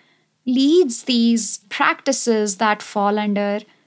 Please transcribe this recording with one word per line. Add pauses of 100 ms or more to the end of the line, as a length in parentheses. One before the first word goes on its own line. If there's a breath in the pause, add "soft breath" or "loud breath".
(460 soft breath)
leads
these (100)
practices
that
fall
under, (280 soft breath)